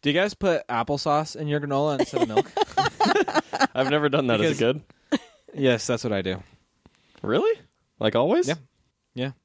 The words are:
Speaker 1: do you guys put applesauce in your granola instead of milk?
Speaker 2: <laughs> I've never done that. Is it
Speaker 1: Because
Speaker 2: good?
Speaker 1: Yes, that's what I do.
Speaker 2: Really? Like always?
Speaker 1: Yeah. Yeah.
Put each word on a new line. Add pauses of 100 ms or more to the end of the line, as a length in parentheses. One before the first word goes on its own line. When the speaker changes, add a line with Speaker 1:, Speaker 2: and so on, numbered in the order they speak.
Speaker 1:
do
you
guys
put
applesauce
in
your
granola
instead
of
milk?
Speaker 2:
<laughs>
I've
never
done
that.
Is
it
Speaker 1:
Because (320)
Speaker 2:
good? (340)
Speaker 1:
Yes,
that's
what
I
do. (800)
Speaker 2:
Really? (380)
Like
always?
Speaker 1:
Yeah. (600)
Yeah. (140)